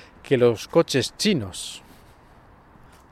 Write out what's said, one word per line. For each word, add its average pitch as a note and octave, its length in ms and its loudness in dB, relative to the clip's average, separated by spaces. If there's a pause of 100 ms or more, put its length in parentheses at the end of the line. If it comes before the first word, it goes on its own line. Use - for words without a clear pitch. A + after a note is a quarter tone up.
(220)
que C3 160 0
los A#2+ 300 2
coches - 480 0
chinos. B2+ 640 -4 (1300)